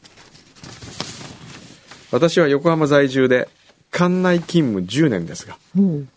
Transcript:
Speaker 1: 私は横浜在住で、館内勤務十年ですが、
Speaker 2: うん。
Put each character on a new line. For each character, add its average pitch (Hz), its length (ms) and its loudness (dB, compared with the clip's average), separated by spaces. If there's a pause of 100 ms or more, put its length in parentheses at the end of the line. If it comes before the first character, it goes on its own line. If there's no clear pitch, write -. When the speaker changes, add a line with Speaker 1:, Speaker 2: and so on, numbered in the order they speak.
(2000)
Speaker 1:
私 160 260 2
は 165 80 4
横 143 240 2
浜 160 160 2
在 143 220 4
住 131 180 2
で、 123 220 2 (420)
館 175 180 0 (140)
内 175 180 2
勤 160 280 2
務 95 180 -2
十 139 220 0
年 90 180 -2
で - 80 -14
す - 120 -14
が、 - 120 -20 (180)
Speaker 2:
う 190 40 4
ん。 151 360 0